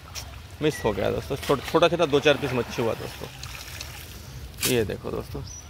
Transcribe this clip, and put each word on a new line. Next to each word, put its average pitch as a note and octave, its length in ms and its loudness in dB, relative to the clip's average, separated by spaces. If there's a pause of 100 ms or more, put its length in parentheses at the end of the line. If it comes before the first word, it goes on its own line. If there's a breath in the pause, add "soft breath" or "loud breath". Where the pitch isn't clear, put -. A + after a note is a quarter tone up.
(600)
मिस D3+ 220 2
हो A2+ 80 4
गया G#2 180 0
दोस्तों, A#2+ 260 -2
छोटा, - 280 2
छोटा E3 240 6
छोटा E3+ 180 4
दो C#3 140 6
चार C#3+ 160 8
पीस B2+ 160 -2
मच्छी B2 300 -2
हुआ A2+ 120 2
दोस्तों। - 1800 -8
ये A#2 140 6
देखो G2 260 -4
दोस्तों, - 320 -6 (280)